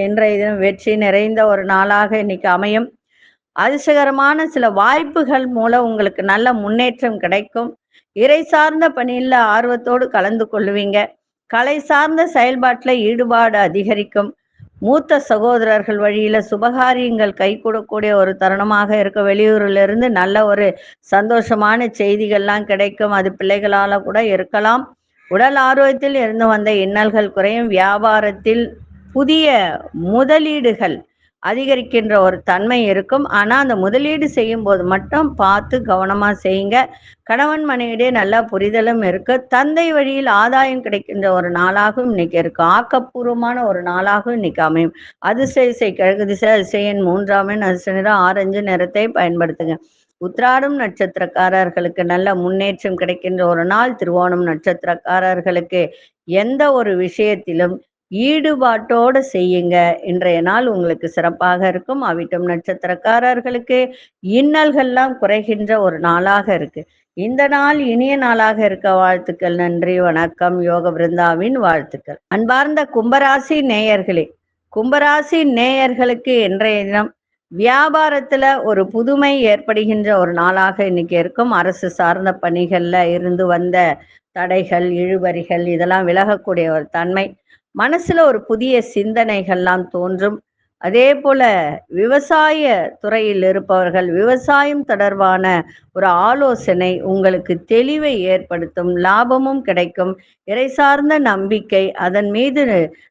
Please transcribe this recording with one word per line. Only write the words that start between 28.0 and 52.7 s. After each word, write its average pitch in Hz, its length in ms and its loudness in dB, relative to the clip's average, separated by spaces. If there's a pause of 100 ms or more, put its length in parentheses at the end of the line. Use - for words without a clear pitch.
புதிய 285 480 2 (440)
முதலீடுகள் 247 920 0 (480)
அதிகரிக்கின்ற 233 720 0
ஒரு 185 260 2
தன்மை 220 400 0
இருக்கும். 202 420 0
ஆனா, 208 320 2
அந்த 262 180 2
முதலீடு 285 540 0
செய்யும் 226 340 -2
போது 196 200 0
மட்டும் 196 520 -2
பார்த்து 202 440 0
கவனமா 202 540 0 (100)
செய்யுங்க. 196 420 0 (380)
கணவன் 302 460 -2
மனைவியிடையே 240 420 -2
நல்ல 220 320 2
புரிதலும் 220 580 0
இருக்கு. 202 460 -2
தந்தை 311 440 2
வழியில் 269 340 0
ஆதாயம் 254 560 2
கிடைக்கின்ற 202 500 -4
ஒரு 175 200 0
நாளாகவும் 208 580 0
இன்னைக்கு 175 280 -2
இருக்கு. 170 260 -2
ஆக்கப்பூர்வமான 240 1000 -2
ஒரு 180 180 -2
நாளாகவும் 196 480 -2
இன்னைக்கு 190 320 -2
அமையும். 160 300 0 (240)
அதிர்ஷ்ட 254 480 0
திசை 233 280 -2
கிழக்கு 196 320 0
திசை, 202 240 -2
அதிர்ஷ்ட 208 300 0
எண் 202 200 -2
மூன்றாம் 196 480 0
எண், 208 140 -4
அதிர்ஷ்ட 185 300 -2
நிறம் 196 260 0
ஆரஞ்சு 190 440 0
நிறத்தை 190 480 -2
பயன்படுத்துங்க. 165 640 -2 (500)
உத்திராடம் 262 540 0
நட்சத்திரக்காரர்களுக்கு 185 1200 -2
நல்ல 185 320 0
முன்னேற்றம் 190 600 -4